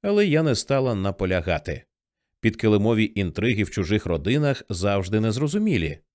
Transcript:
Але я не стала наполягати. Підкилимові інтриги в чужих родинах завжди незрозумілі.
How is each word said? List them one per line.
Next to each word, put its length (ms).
Але 240
я 160
не 120
стала 400
наполягати. 880
Підкилимові 720
інтриги 480
в 80
чужих 360
родинах 640
завжди 520
незрозумілі. 800